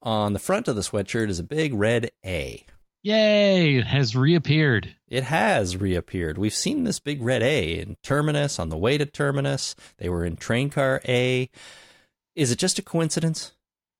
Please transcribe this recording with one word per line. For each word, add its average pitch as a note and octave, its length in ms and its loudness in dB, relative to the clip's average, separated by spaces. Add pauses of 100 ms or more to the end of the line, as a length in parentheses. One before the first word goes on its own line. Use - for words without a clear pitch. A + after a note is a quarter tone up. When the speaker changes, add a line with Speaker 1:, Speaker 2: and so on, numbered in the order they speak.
Speaker 1:
on G#2+ 300 0
the G2 60 -2
front G3+ 300 -2
of B2+ 80 -2
the G2+ 60 -2
sweatshirt G#2+ 460 -2
is F2+ 100 -4
a E2+ 60 -6
big D3 300 -2
red A2 360 0 (140)
A. E2 400 -6 (380)
Speaker 2:
Yay! G3+ 760 4
It A#2+ 100 2
has B2+ 280 2
reappeared. C#3+ 800 4 (140)
Speaker 1:
It B2+ 160 -2
has C#3 520 0
reappeared. F2+ 600 -2
We've G#2 180 -2
seen C4+ 300 -2
this - 160 -2
big D3 220 -6
red A#2 200 0
A G#2 380 0
in F#2 220 -10
Terminus, D3 560 0
on E2+ 100 -4
the D#2 80 -4
way A#2 220 2
to D3 80 0
Terminus. C#3 680 -2 (220)
They - 140 -6
were F2 140 -2
in E2+ 120 -4
train B2 320 -2
car C3+ 400 0
A. B2+ 400 0 (880)
Is C#3+ 180 0
it - 60 0
just F#3 200 -2
a G3+ 40 -6
coincidence? E3 720 -2 (480)